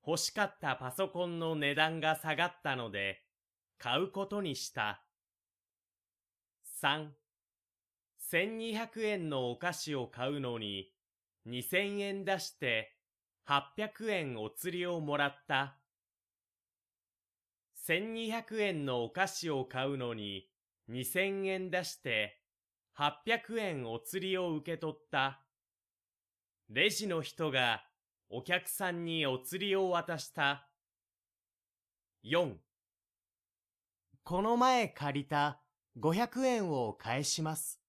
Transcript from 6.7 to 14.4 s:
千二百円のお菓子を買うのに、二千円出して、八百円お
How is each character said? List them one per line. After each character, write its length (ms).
千 380
二 180
百 300
円 240
の 220
お 80
菓 160
子 200
を 140
買 220
う 100
の 180
に、 320
二 180
千 380
円 240
出 140
し 140
て、 440
八 320
百 340
円 280
お 100